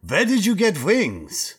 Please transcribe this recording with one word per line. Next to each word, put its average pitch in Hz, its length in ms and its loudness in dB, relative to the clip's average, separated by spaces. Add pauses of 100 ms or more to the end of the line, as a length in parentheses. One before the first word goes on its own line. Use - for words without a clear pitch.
Where 127 220 0
did 226 200 2
you 233 100 2
get 196 280 0
wings? 127 760 -2